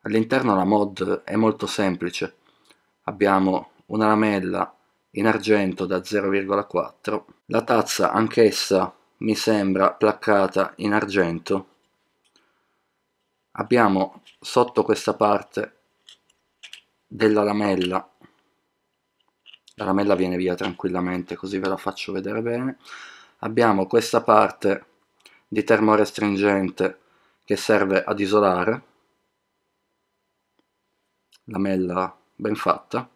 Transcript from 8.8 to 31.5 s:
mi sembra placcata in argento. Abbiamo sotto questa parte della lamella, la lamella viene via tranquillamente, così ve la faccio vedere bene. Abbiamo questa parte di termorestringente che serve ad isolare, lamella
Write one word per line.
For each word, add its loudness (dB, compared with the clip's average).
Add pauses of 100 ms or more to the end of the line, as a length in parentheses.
mi -2
sembra 0
placcata 0
in -2
argento. -2 (1800)
Abbiamo 0 (180)
sotto 0
questa 0
parte -2 (1300)
della 2
lamella, -2 (1700)
la -6
lamella 2
viene 0
via -2
tranquillamente, -4
così -8
ve -2
la -2
faccio -8
vedere -6
bene. -6 (640)
Abbiamo 2
questa 2
parte 2 (600)
di -4
termorestringente 2 (440)
che -2
serve 2
ad -4
isolare, 0 (2500)
lamella -4 (180)